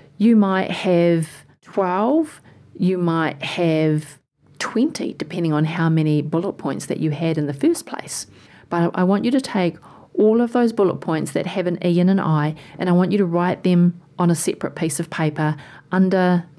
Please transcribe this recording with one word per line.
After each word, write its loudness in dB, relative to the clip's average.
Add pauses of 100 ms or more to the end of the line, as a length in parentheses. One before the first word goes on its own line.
(180)
You 4
might 2
have 2 (340)
twelve, -2 (380)
you 0
might -2
have -2 (400)
twenty, -4
depending -4
on 2
how -2
many 2
bullet -4
points -8
that -6
you -2
had -2
in -2
the -4
first -2
place. -12 (420)
But 0
I 0
want 2
you 0
to 2
take -2 (380)
all 4
of -2
those 2
bullet 0
points -4
that -2
have -4
an -2
E 2
and 4
an 2
I, 0 (240)
and -2
I 4
want 4
you 2
to 2
write 0
them 4 (180)
on 2
a 2
separate -4
piece -4
of -8
paper -2 (360)
under 2 (120)